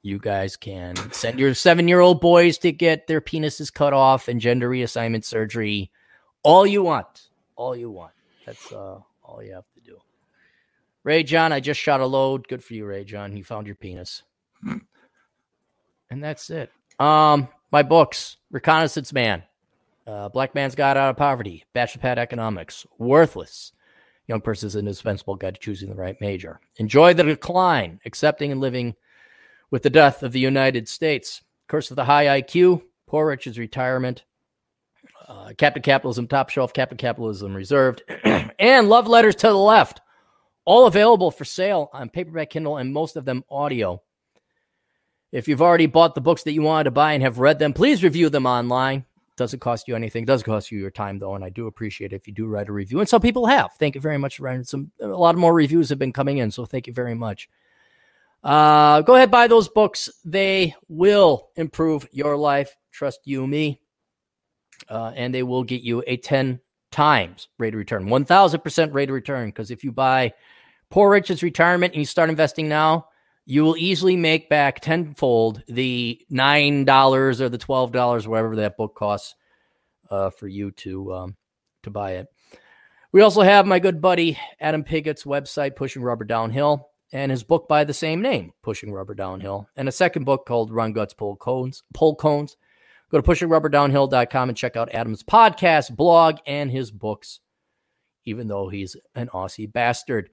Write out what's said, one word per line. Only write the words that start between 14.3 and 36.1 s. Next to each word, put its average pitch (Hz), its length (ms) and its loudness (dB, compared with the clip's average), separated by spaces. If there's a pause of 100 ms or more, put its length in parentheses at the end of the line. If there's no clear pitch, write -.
And 135 120 -12
that's 151 280 -14
it. 160 200 -12 (280)
Um, 151 500 4 (220)
my 147 120 4
books, 151 540 2 (140)
Reconnaissance 156 600 -2
Man, 110 300 -2 (640)
uh, 104 240 -12
Black 131 240 -6
Man's 135 200 -6
Guide 135 220 0
Out 135 140 2
of 123 60 -6
Poverty, 117 480 -4 (100)
Bachelor 123 260 -6
Pad 123 180 -2
Economics, 113 680 -8 (120)
Worthless, 123 720 0 (540)
Young 110 140 -6
Person's 107 360 -8
Indispensable 101 600 -8
Guide 95 200 -10
to - 40 -20
Choosing 98 300 -14
the 101 60 -16
Right 92 240 -12
Major, 98 400 -10 (160)
Enjoy 143 380 6
the 165 100 2
Decline, 156 800 0
Accepting 147 480 -4
and 135 80 -6
Living 123 340 -4 (760)
with 131 120 -4
the 135 80 2
Death 143 320 4
of 123 100 -8
the 127 80 -4
United 135 480 0
States, - 540 -6 (240)
Curse - 240 -6
of 135 60 -10
the 135 100 -4
High 143 280 4
I 139 80 0
Q, 180 420 2 (220)
Poor 156 220 -2
Richard's 131 300 -8
Retirement, 127 640 -6 (1040)
uh, 101 300 -20
Captain 143 240 0
Capitalism 127 440 0